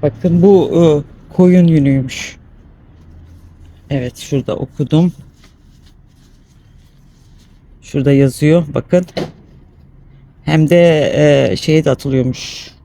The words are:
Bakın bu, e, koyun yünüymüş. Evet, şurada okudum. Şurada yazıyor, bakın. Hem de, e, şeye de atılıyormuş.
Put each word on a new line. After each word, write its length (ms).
Bakın 400
bu, 320
e, 80
koyun 300
yünüymüş. 680
Evet, 260
şurada 400
okudum. 560
Şurada 300
yazıyor, 520
bakın. 320
Hem 260
de, 420
e, 40
şeye 280
de 60
atılıyormuş. 800